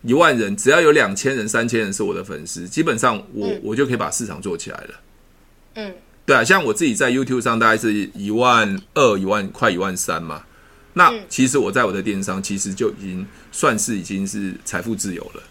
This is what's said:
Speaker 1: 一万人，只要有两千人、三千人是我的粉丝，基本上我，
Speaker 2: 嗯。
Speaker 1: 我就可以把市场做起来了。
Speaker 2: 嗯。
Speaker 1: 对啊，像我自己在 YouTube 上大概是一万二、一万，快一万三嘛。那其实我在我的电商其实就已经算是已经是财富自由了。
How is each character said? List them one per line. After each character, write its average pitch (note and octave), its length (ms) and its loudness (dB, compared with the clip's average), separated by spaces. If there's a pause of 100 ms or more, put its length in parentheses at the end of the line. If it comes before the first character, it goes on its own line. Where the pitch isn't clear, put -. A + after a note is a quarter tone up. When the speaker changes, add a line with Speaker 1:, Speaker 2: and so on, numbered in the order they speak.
Speaker 1:
一 A#2+ 100 2
万 D3+ 240 6
人， G2+ 200 0
只 - 120 2
要 E3 120 6
有 D3+ 100 6
两 A2 240 4
千 C3+ 180 -2
人、 A2 140 -4
三 A#2 180 0
千 A#2 140 0
人 G2 140 -2
是 G#2+ 100 -4
我 G2 100 -2
的 F2 80 -6
粉 E2+ 240 -12
丝， F2 220 -10
基 D3+ 160 -2
本 C#3+ 160 0
上 A#2 180 2 (160)
我， G2+ 140 -4
Speaker 2:
嗯。 - 160 -4
Speaker 1:
我 G#2+ 100 -4
就 C3+ 120 2
可 B2 80 -2
以 - 20 0
把 F#2 160 -4
市 A#2+ 140 -6
场 F2 160 -12
做 F#2 160 -6
起 - 140 -12
来 - 60 -12
了。 - 120 -16 (880)
Speaker 2:
嗯。 G#3 180 -10 (320)
Speaker 1:
对 C#3 100 6
啊， A2+ 80 4
像 F3+ 220 4
我 A2 80 0
自 E3 100 0
己 C3 100 2
在 B2 180 0
YouTube B2+ 280 0
上 A2+ 180 0
大 A2+ 120 6
概 A2 80 4
是 A2 160 0 (200)
一 G2+ 180 -6
万 A2 460 4 (180)
二、 A#2+ 220 6
一 F#2+ 60 -2
万， G2 260 0
快 A2+ 220 0
一 F2 60 -2
万 F#2+ 180 -2
三 E2+ 260 -4
嘛。 D#2 200 -12 (560)
那 F3 160 6 (160)
其 C3 160 2
实 C3 120 0
我 G#2 140 2
在 A#2 120 2
我 G2 80 0
的 G2 100 -4
电 G2 220 -4
商 F#2+ 180 -4
其 G2 160 -4
实 F#2+ 160 -6
就 G#2+ 180 -2
已 - 100 -16
经 F#2+ 260 -8 (240)
算 B2+ 260 0
是 A2+ 200 -2
已 F#2 40 -4
经 F#2+ 240 -4
是 F#2+ 280 -6 (100)
财 F2+ 180 -6
富 A2+ 140 -4
自 G2 180 -6
由 E2 80 -8 (140)
了。 - 160 -16